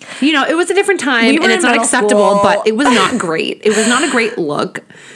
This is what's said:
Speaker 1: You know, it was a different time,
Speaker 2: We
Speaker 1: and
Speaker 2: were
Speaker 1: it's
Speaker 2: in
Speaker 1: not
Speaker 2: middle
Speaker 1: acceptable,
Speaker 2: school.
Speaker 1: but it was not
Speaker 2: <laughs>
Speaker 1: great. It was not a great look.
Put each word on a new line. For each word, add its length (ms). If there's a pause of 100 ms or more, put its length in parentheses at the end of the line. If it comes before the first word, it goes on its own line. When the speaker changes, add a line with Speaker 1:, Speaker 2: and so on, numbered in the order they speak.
(200)
Speaker 1:
You 120
know, 140
it 80
was 160
a 40
different 260
time, 280
Speaker 2:
We 80
Speaker 1:
and 80
Speaker 2:
were 60
Speaker 1:
it's 60
Speaker 2:
in 60
Speaker 1:
not 100
Speaker 2:
middle 120
Speaker 1:
acceptable, 540
Speaker 2:
school. 40
Speaker 1:
but 240
it 100
was 120
not 300
Speaker 2:
<laughs> 0
Speaker 1:
great. 460
It 120
was 120
not 180
a 40
great 280
look. 440 (340)